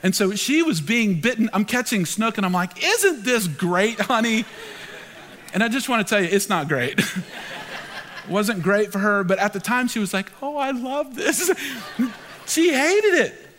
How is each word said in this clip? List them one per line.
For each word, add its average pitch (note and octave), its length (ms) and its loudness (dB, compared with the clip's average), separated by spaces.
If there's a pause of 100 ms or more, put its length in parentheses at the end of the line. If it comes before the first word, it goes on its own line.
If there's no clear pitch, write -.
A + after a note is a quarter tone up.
And F#3 100 2
so G3+ 220 2
she C#4+ 260 2
was C4 200 2
being G3+ 400 2
bitten, A3+ 320 2
I'm G#3 100 2
catching A#3+ 420 0
snook, A3 300 -2
and G3+ 100 0
I'm F3+ 60 0
like, F3+ 320 -2
"Isn't F#4 400 2
this A3+ 240 2
great, F#3 540 0
honey?" A3+ 420 2 (1080)
And G3 100 2
I A#3 60 2
just A#3+ 180 -2
wanna A#3 160 2
tell G#3 180 2
you, F3 80 2
it's G3 200 2
not D#3+ 180 0
great. C3+ 380 0
<laughs> - 60 -6 (1160)
Wasn't G3+ 320 0
great G3 300 2
for G3+ 80 -2
her, G3+ 240 4
but F#3+ 160 2
at G3+ 120 2
the G3+ 80 -6
time B3 280 0
she A#3 120 -2
was G3 140 -2
like, F#3+ 180 -2 (100)
"Oh, D4 140 -4
I C#4 160 -2
love C4 440 -4
this." F4+ 360 0 (460)
<laughs> - 480 -6
She E4 260 4
hated F4+ 440 4
it. A#3+ 180 2 (260)